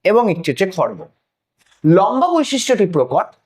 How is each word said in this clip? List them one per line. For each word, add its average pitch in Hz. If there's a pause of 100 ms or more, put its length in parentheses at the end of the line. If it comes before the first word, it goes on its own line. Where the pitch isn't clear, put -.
এবং 214
একটি 165
হচ্ছে 185
খর্ব। 113 (800)
লম্বা 208
বৈশিষ্ট্যটি 269
প্রকট 156 (200)